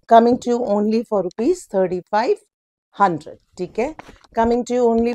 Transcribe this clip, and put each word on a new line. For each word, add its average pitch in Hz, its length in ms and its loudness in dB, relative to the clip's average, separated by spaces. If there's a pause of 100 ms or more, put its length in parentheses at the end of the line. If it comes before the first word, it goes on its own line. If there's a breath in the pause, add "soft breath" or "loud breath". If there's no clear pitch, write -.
coming 233 320 6
to 240 100 -6
you 240 160 -2
only 214 380 0
for 202 200 -2
rupees 247 420 -4 (100)
thirty-five 190 640 -2 (580)
hundred, 180 420 -2 (200)
ठीक 180 220 -8
है, 294 140 -4 (400 loud breath)
coming 233 300 0
to 240 100 -6
you 247 140 2
only 233 280 0